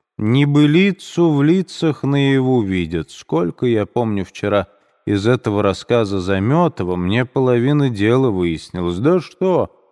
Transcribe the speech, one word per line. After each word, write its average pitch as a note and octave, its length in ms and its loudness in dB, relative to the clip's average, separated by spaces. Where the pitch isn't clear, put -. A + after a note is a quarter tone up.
Небылицу D3 1120 2
в C#3+ 120 2
лицах E3 600 0
наяву C3+ 600 2
видят. F2 480 -4
Сколько E3 560 -4
я G#2+ 180 0
помню G#2 400 -4
вчера G2+ 420 -2
из G2+ 220 0
этого A2+ 340 0
рассказа G2+ 580 -2
Замётова, G2 760 -2
мне F#2+ 300 0
половина B2+ 680 0
дела A#2 400 0
выяснилась. F2 680 -4
Да D#3+ 240 0
что? F3 500 -4